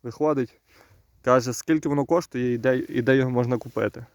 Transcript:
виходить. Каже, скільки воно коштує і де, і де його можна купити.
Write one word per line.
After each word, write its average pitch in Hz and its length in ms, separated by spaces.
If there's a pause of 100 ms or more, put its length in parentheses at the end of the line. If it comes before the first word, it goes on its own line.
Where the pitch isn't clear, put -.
виходить. 135 580 (640)
Каже, 127 280
скільки 156 360
воно 143 160
коштує 127 500
і 117 40
де, 127 200
і - 240
де 131 140
його 131 140
можна 123 280
купити. 113 560